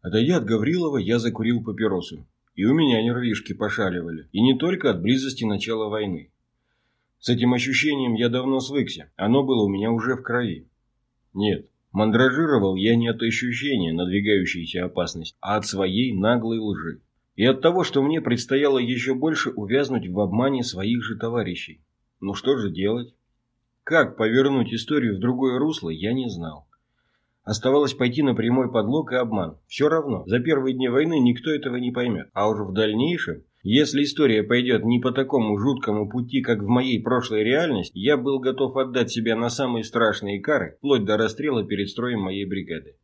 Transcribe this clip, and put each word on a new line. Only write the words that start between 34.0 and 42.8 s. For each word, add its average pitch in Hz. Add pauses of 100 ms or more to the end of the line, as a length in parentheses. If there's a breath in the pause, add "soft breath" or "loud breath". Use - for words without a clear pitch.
история 131
пойдет 120
не 117
по 123
такому 120
жуткому 107
пути, 123
как 117
в 101
моей 123
прошлой 117
реальности, 123
я 135
был 135
готов 131
отдать 123
себя 113
на 117
самые 120
страшные 104
кары, 101
вплоть 131
до 107
расстрела 113
перед 98
строем 117
моей 98
бригады. 85